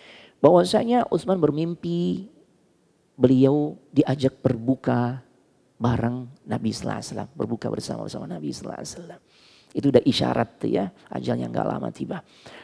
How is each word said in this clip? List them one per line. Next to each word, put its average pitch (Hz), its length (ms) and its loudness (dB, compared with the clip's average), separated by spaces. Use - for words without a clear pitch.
bahwasanya 208 640 4
Utsman 180 320 0
bermimpi 170 880 -2
beliau 135 720 4
diajak - 560 0
berbuka 123 800 -2
bareng 120 480 -2
Nabi 110 320 -4
sallallahu 110 240 -6
alaihi - 80 -12
wasallam, 107 240 -10
berbuka 113 400 -4
bersama-sama 113 560 -8
Nabi 156 240 -8
sallallahu - 320 -12
alaihi - 80 -12
wasallam. 170 300 -18
Itu - 240 0
udah 123 80 8
isyarat 120 640 0
tuh, 113 80 -2
ya, 196 160 0
ajalnya 123 400 -4
nggak 113 160 -2
lama 127 240 -4
tiba. - 320 -10